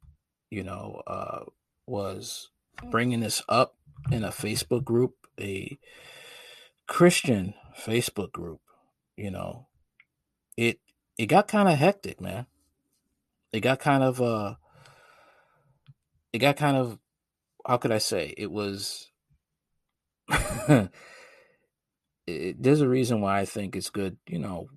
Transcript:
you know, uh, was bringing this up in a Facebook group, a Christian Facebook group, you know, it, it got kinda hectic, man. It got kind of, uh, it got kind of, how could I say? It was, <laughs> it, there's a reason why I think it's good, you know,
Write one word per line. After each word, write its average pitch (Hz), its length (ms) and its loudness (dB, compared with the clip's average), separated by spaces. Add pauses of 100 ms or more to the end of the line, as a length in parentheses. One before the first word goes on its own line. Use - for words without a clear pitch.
(500)
you 101 140 -6
know, 98 420 -12
uh, - 360 -8 (440)
was 101 640 -8 (400)
bringing 120 300 2
this 110 280 -2
up 120 280 2 (360)
in 113 120 0
a 95 60 -4
Facebook - 540 -4
group, 120 300 2 (260)
a 98 380 -8 (1080)
Christian 123 680 4 (260)
Facebook 110 540 -2
group, 82 260 -12 (560)
you 101 160 -8
know, 92 360 -10 (880)
it, 117 240 2 (360)
it 113 100 0
got 180 200 6
kinda 202 260 4
hectic, 165 460 2
man. 92 280 -8 (1080)
It 110 80 -2
got 127 180 2
kind 139 240 4
of, 127 180 2
uh, 107 340 0 (1800)
it 117 60 -4
got 139 180 4
kind 147 180 2
of, 123 240 0 (640)
how 123 120 4
could 120 160 0
I 110 60 4
say? 85 360 -2
It 98 160 -8
was, 98 580 -6 (1160)
<laughs> - 0 -
it, - 640 2 (1400)
there's 87 540 0
a 135 80 4
reason 123 320 2
why 98 180 2
I 98 60 -2
think 98 320 -8
it's 92 120 -8
good, 98 280 -6 (100)
you 170 120 -6
know, 95 380 -8